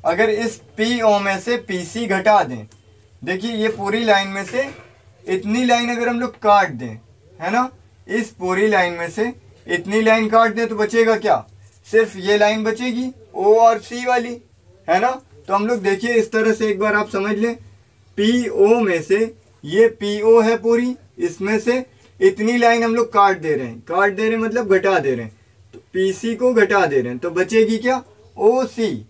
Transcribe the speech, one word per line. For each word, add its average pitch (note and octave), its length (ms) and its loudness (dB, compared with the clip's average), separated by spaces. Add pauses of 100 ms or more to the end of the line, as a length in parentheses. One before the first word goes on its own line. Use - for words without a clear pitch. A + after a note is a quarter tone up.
अगर G3 260 0
इस A3 260 -4 (200)
पीओ A3 420 2
में G3 220 -2
से A#3+ 180 -2
पीसी F#3+ 480 -8
घटा G3 380 2
दें, A#2 220 -10 (560)
देखिए F#3+ 300 -6
ये A3 180 -2
पूरी G#3+ 340 -4
लाइन G3 240 2
में G3 180 -8
से C4+ 220 -4 (580)
इतनी G3+ 380 -2
लाइन A#3+ 260 2
अगर A#3+ 180 -2
हम A#3+ 120 -4
लोग - 180 -8
काट G3+ 320 4
दें, A#2 280 -12 (420)
है F3 100 -6
ना, B3 180 0 (380)
इस G#3+ 260 -4
पूरी F#3 360 -2
लाइन F#3 240 0
में E3+ 180 -8
से A#3 220 -4 (340)
इतनी F#3 360 -2
लाइन A3 260 2
काट A3+ 260 2
दें A3+ 140 -2
तो A3 80 -6
बचेगा A3 420 2
क्या, G#3 260 0 (420)
सिर्फ A3 320 0
ये G3+ 200 0
लाइन G#3+ 260 2
बचेगी B3 460 -4 (240)
ओ G3+ 220 4
और A3+ 240 6
सी A#3+ 260 -10
वाली, A#3+ 300 -2 (520)
है F3+ 120 2
ना। B3 100 2 (380)
तो F#3+ 60 0
हम G3+ 120 0
लोग A3+ 160 -2
देखिए G3+ 320 -2
इस A3 180 0
तरह A3 220 2
से A3 140 -2
एक G3 100 -2
बार G#3+ 180 0
आप G#3 140 -2
समझ G#3 260 -2
लें, A#3 180 -2 (640)
पीओ A3+ 640 2
में F3+ 220 0
से G#3 320 0 (300)
ये G3 260 4
पीओ G#3+ 500 2
है A3+ 180 2
पूरी, A#3 380 0 (220)
इसमें F#3+ 420 -2
से B3+ 240 0 (360)
इतनी G#3+ 380 2
लाइन A#3 260 4
हम A3+ 100 0
लोग A#3 180 -2
काट G3 260 4
दे D3+ 160 -2
रहे B2+ 120 -4
हैं, A2+ 140 -14
काट F#3+ 320 0
दे G3 100 -6
रहे A3 80 0
हैं A3+ 80 -2
मतलब A3 340 -2
घटा F#3+ 260 2
दे C#3 160 -2
रहे A#2 100 -8
हैं, G#2+ 80 -14 (420)
तो - 40 -20 (140)
पीसी F#3+ 440 -4
को B3+ 180 0
घटा G3+ 320 4
दे C#3 140 2
रहे A#2+ 100 -4
हैं B2+ 80 -8
तो E3+ 140 -6
बचेगी G#3+ 460 2
क्या, B3+ 240 -2 (340)
ओसी। A3+ 580 0 (160)